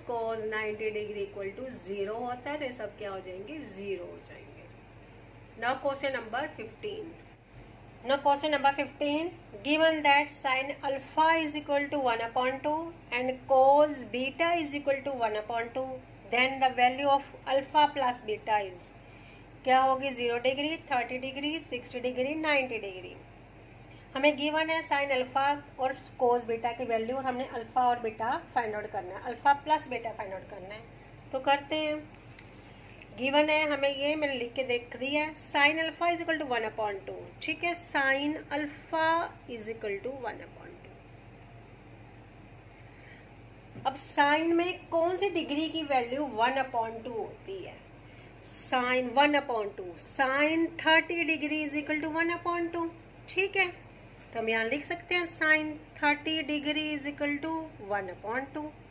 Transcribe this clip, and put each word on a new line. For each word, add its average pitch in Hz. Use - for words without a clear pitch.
cos 226
ninety 214
degree 208
equal 196
to 254
zero 202
होता 247
है, 302
तो 294
ये 247
सब 214
क्या 208
हो 190
जाएंगे? 196
ज़ीरो 190
हो -
जाएंगे। -
Now 247
question 269
number 226
fifteen। 392
Now 277
question 285
number 277
fifteen, 294
given 311
that 285
sin 269
alpha 285
is 302
equal 285
to 285
one 226
upon 254
two 320
and 254
cos 277
beta 269
is 285
equal 277
to 277
one 214
upon 233
two, 262
then 262
the 262
value 254
of -
alpha 285
plus 254
beta 214
is, 180
क्या 254
होगी? 262
ज़ीरो 240
डिग्री, 277
थर्टी 254
डिग्री, 277
सिक्सटी 247
डिग्री, 254
नाइंटी 277
डिग्री। 185
हमें 277
गिवन 302
है 320
sin 277
अल्फा 262
और 262
cos 240
बीटा 233
की 254
वैल्यू, 226
और 262
हमने 262
अल्फा 247
और 240
बीटा 226
फाइंड 220
आउट 208
करना 190
है, -
अल्फा 247
प्लस 302
बीटा 233
फाइंड 196
आउट 190
करना 196
है। 220
तो 262
करते 285
हैं, 302
गिवन 285
है 302
हमें 277
ये, 285
मैंने 294
लिख 240
के 262
देख 240
दिया 285
है, 311
sin 302
alpha 339
is 339
equal 320
to 294
one 226
upon 214
two। 190
ठीक 311
है, 349
sin 285
alpha 311
is 220
equal 214
to 254
one -
upon -
two। -
अब 262
sine 302
में 349
कौन 339
सी 392
डिग्री 320
की 320
वैल्यू 247
one 254
upon 226
two 226
होती 196
है? -
Sin 254
one 294
upon 233
two, 180
sin 294
thirty 320
degree 302
is 285
equal 302
to 320
one 339
upon 349
two। 339
ठीक 392
है, 370
तो 233
हम 226
यहाँ 226
लिख 285
सकते 349
हैं 349
sin 311
thirty 302
degree 302
is 285
equal 285
to 320
one 196
upon 247
two। 302